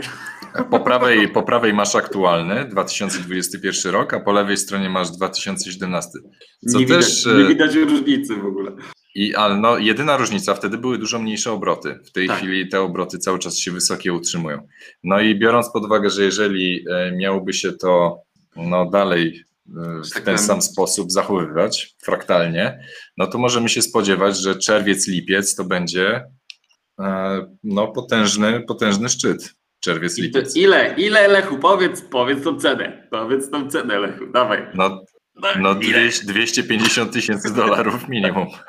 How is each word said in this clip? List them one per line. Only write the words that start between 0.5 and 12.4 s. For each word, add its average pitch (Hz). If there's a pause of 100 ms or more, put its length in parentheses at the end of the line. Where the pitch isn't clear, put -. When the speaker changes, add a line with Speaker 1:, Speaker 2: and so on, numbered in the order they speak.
Speaker 1:
Po 117
prawej, 120
po 107
prawej 117
masz 104
aktualny, 95
dwa 98
tysiące 92
dwudziesty 90
pierwszy 92
rok, 110
a 110
po 101
lewej 101
stronie 98
masz 92
dwa 90
tysiące 95
siedemnasty. 92 (500)
Co 123
Speaker 2:
Nie 131
Speaker 1:
też, 156
Speaker 2:
widać, - (140)
nie 95
Speaker 1:
e, -
Speaker 2:
widać 147
różnicy 143
w 101
ogóle. 98 (440)
Speaker 1:
I, 101
ale 101
no, 113
jedyna 127
różnica, 104
wtedy 107
były 123
dużo 110
mniejsze 110
obroty. 87
W -
tej 92
Speaker 2:
Tak. 95
Speaker 1:
chwili 95